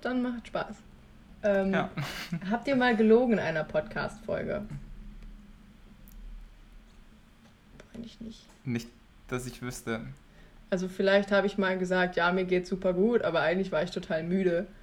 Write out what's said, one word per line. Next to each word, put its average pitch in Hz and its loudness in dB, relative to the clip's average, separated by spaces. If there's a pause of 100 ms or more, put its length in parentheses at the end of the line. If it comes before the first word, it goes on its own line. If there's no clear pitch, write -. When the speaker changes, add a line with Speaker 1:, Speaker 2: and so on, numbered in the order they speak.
Speaker 1:
dann 247 -2
macht 240 -6
Spaß. - -6 (720)
Ähm, 196 2
Speaker 2:
Ja. 165 0 (280)
Speaker 1:
<laughs> 180 -6
habt 233 -2
ihr 277 2
mal 247 4
gelogen 226 6
in 180 4
einer 156 -2
Podcast-Folge? - -4 (3250)
Eigentlich 233 -14
nicht. 226 -16 (240)
Speaker 2:
Nicht, 117 -4 (400)
dass 127 -6
ich - -12
wüsste. 117 -6 (680)
Speaker 1:
Also 185 -2
vielleicht 196 2
habe 196 4
ich 202 -4
mal 185 0
gesagt, 180 0
ja, 170 4
mir 185 2
geht's 180 2
super 185 2
gut, 214 4
aber 165 2
eigentlich 180 2
war 156 2
ich 175 -4
total 165 -4
müde. 180 2 (160)